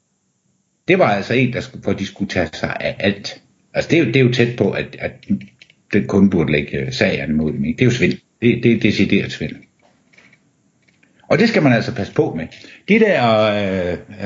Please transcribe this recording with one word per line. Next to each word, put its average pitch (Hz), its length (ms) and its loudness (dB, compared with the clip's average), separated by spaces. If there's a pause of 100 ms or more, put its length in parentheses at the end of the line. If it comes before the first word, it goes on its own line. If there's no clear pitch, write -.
(880)
Det 185 100 4
var 143 120 4
altså 101 240 -2
en, 127 180 0
der 90 80 -6
skulle, - 220 -14
hvor 98 100 -2
de 98 140 -6
skulle - 220 -8
tage 85 240 -2
sig - 280 -6
af 78 180 -4
alt. 101 440 -4 (320)
Altså, - 160 -4
det 165 80 4
er - 20 4
jo, 143 60 2
det 131 100 0
er 135 40 6
jo 127 120 4
tæt 120 260 0
på, 98 120 0
at, - 280 -8
at - 300 -10 (640)
den 98 140 0
kunde - 240 4
burde 80 220 0
lægge, 73 260 -2
øh, 67 140 -6
sag 95 300 0
an 76 100 -4
mod 78 200 0
dem, 69 120 -4
ikke? 80 140 -4
Det - 60 -2
er - 20 6
jo 117 40 4
svindel. - 300 0 (220)
Det, 120 120 4
det, - 80 -4
det 120 100 4
er 104 80 0
decideret 101 520 0
svindel. - 260 -10 (1700)
Og 143 100 2
det 226 100 4
skal 196 140 2
man 131 100 6
altså 110 220 0
passe 98 200 -6
på 151 200 0
med. 82 120 -8 (420)
De 208 100 6
der, 123 460 4
øh, 95 540 -2 (280)